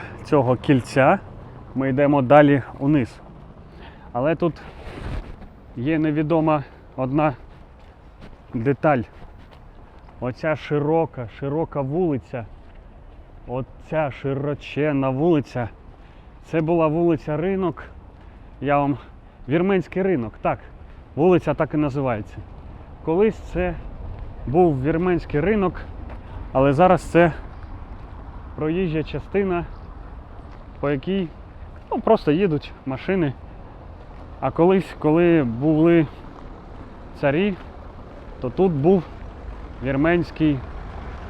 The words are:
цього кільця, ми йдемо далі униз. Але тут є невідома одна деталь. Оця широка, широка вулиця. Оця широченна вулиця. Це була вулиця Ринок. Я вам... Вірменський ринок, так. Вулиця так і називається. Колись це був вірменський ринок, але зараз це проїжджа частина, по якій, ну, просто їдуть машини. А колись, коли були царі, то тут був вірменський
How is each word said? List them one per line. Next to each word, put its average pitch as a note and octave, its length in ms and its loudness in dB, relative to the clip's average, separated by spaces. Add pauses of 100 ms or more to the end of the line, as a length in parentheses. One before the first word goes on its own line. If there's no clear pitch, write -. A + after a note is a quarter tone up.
(240)
цього B2+ 320 4
кільця, C#3 640 4 (560)
ми C3+ 140 -2
йдемо C#3+ 340 4
далі C#3+ 400 8 (160)
униз. C#3 420 2 (920)
Але C3 220 0
тут E3 200 -2 (1200)
є D3+ 220 0
невідома D#3 640 2 (340)
одна C#3 360 0 (1200)
деталь. C3 480 0 (1160)
Оця C3+ 360 -2
широка, D3 720 -2 (100)
широка D3 420 -4
вулиця. C#3 640 -2 (1040)
Оця C3+ 640 -4
широченна C#3 1000 -2
вулиця. C#3 600 0 (760)
Це D#3+ 160 -2
була E3 260 2
вулиця D#3 500 0
Ринок. F#3 460 -2 (800)
Я C#3+ 180 2
вам... C#3+ 180 0 (520)
Вірменський F#3 540 2
ринок, D3 300 0 (100)
так. D#3 160 0 (580)
Вулиця D#3+ 380 4
так D#3 200 -2
і - 20 0
називається. C3 600 -2 (680)
Колись F#3+ 320 2
це F3 380 -4 (720)
був D3 360 4
вірменський E3 580 0
ринок, F#3+ 340 2 (760)
але C#3 200 6
зараз F3 300 6
це E3 300 4 (1200)
проїжджа D#3+ 460 0
частина, F3 640 -2 (1160)
по C#3+ 100 0
якій, E3+ 380 -2 (600)
ну, F4+ 100 -2
просто A3 320 4
їдуть D#3 400 2 (140)
машини. C#3+ 460 0 (1080)
А C3 100 0
колись, F3+ 480 4
коли E3 460 6
були D#3 640 4 (1120)
царі, E3+ 340 2 (840)
то B2 100 -6
тут F#3 220 2
був D#3+ 300 4 (800)
вірменський D3+ 760 2 (720)